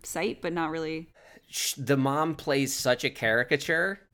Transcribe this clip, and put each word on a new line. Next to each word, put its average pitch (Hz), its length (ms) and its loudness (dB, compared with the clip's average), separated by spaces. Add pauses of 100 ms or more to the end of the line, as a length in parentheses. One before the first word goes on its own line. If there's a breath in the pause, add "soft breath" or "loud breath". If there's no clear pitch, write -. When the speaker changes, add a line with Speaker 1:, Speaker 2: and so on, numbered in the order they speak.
Speaker 1:
sight, 185 360 -4
but 170 120 -4
not 165 180 -2
really. 160 380 -6 (400 loud breath)
Speaker 2:
sh-, - 260 -4
the 139 220 0
mom 147 400 2
plays 139 360 0
such 123 300 2
a 131 80 0
caricature. 147 880 0 (160)